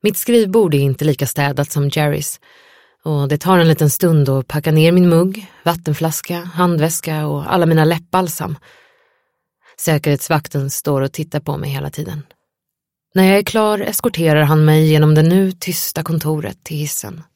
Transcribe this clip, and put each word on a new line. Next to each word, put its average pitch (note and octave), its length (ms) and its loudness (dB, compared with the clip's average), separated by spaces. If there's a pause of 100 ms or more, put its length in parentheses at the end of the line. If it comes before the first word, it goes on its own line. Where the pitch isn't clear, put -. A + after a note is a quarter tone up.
Mitt G3+ 160 0
skrivbord G#3+ 560 2
är C#3+ 60 2
inte C#3 260 0
lika D3 220 0
städat C#3+ 440 -4
som C#3+ 180 -2
Jerrys, D3 500 -4 (640)
och C#3+ 240 -2
det D3 100 -2
tar F3+ 220 2
en E3 80 4
liten D#3 220 2
stund D3+ 400 2
att C3+ 180 -2
packa D3+ 240 -4
ner D#3 200 4
min F3+ 180 4
mugg, F3+ 420 0 (120)
vattenflaska, D#3+ 760 -4
handväska E3 880 -2
och D3 260 -4
alla F3 120 2
mina D#3+ 200 4
läppbalsam. E3+ 720 -2 (1200)
Säkerhetsvakten D3 920 -2
står C#3 320 -4
och C#3 120 -4
tittar D#3 260 -8
på C#3+ 180 -6
mig C#3 120 -8
hela C#3 200 -8
tiden. D3 340 -10 (920)
När F#3+ 100 4
jag F#3+ 140 4
är G#3 60 0
klar G#3+ 360 -2
eskorterar D#3+ 640 0
han D#3 220 2
mig D#3 220 4
genom D#3 280 4
det D#3 80 4
nu F#3 280 2
tysta - 520 -8
kontoret D#3 600 -6
till D#3 140 -10
hissen D#3+ 460 -8 (120)